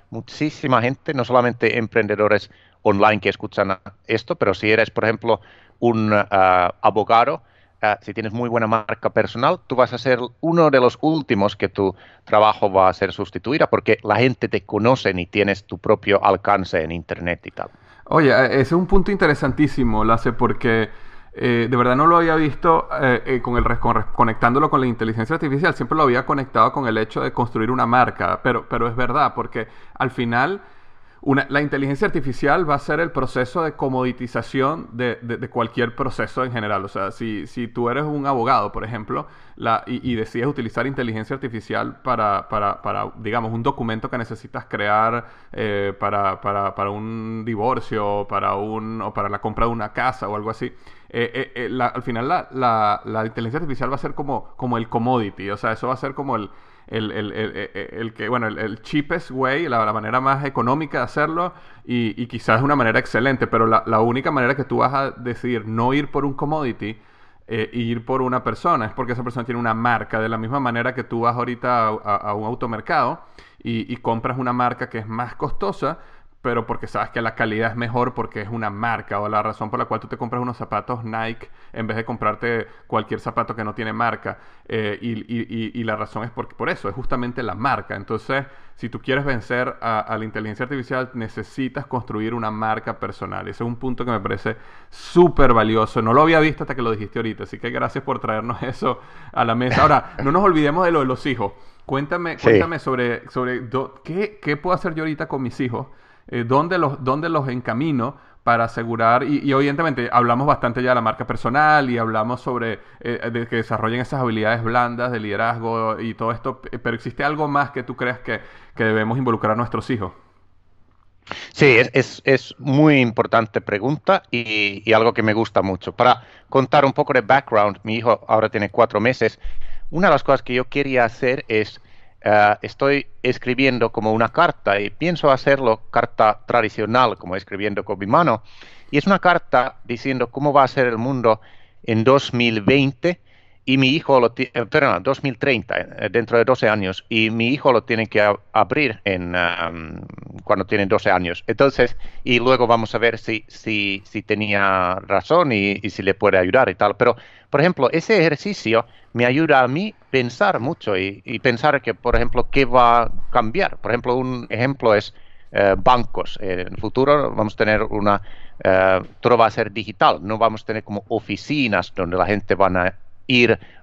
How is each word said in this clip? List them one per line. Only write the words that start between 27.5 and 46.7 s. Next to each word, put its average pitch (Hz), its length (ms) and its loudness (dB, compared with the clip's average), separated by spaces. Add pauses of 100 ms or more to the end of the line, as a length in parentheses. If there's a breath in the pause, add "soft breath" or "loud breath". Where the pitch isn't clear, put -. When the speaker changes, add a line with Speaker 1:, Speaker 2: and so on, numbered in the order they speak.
Speaker 2:
una 127 140 0
marca, 117 580 2
pero, 120 240 0
pero 117 220 -2
es 117 60 -6
verdad, 123 380 0
porque 113 360 -6 (260 loud breath)
al 131 160 -4
final... 127 500 -2 (600 soft breath)
Una, 135 280 2
la 143 120 0
inteligencia 139 440 -2
artificial 147 640 0
va 143 60 2
a 139 40 0
ser 151 200 -2
el 165 120 -2
proceso 127 520 -2
de 151 80 -2
comoditización 131 1200 -4
de, 117 300 -4
de, 117 160 -6
de 117 120 -10
cualquier 117 460 -2
proceso 123 480 -4
en 127 80 -4
general. 104 320 -4
O 98 60 -8
sea, 98 220 -6
si, 107 360 -8
si 120 220 -8
tú 120 200 -2
eres 135 140 -2
un 147 240 -4
abogado, 117 460 0
por 113 100 -8
ejemplo, 117 440 -6 (280 soft breath)
la, 113 320 0
y, 123 240 -4
y 117 40 -2
decides 110 320 -4
utilizar 120 380 -4
inteligencia 123 500 -6
artificial 117 680 -8
para, 107 480 -2
para, 104 320 -2
para, 104 380 -6
digamos, 113 340 -4
un 113 100 -4
documento 113 460 -4
que 131 80 -6
necesitas 117 480 -10
crear, 110 600 0 (280 loud breath)
eh, 101 440 -2
para, 101 440 -2
para, 98 340 -2